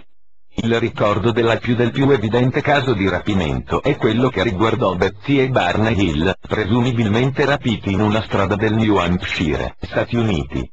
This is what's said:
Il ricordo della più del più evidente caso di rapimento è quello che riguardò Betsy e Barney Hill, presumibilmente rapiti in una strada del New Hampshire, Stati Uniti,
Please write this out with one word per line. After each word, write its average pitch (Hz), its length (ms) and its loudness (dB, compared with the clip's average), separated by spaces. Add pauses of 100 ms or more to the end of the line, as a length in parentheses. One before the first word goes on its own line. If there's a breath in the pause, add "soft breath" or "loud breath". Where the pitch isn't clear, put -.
(600)
Il 113 160 2
ricordo 107 540 0
della 113 240 2
più 113 180 -2
del 117 180 0
più 135 180 2
evidente 123 500 2
caso 139 340 2
di 98 140 0
rapimento 87 760 -2
è 143 140 0
quello 120 320 2
che 92 160 0
riguardò 101 500 0
Betsy 95 460 0
e 131 80 2
Barney 107 500 0
Hill, 87 400 0
presumibilmente 120 1080 0
rapiti 127 480 -2
in 104 80 0
una 107 220 2
strada 98 340 -2
del 107 160 0
New 110 240 2
Hampshire, 85 840 -2
Stati - 380 -4
Uniti, 69 560 -2